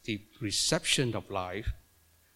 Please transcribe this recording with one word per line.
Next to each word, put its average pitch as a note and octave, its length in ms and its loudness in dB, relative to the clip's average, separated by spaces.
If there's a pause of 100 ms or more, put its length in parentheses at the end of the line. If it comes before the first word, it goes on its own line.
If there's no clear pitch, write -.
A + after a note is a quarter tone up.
the G#2 160 -4 (200)
reception A#2+ 760 2
of F#2+ 160 -6
life, F#2+ 420 -2 (640)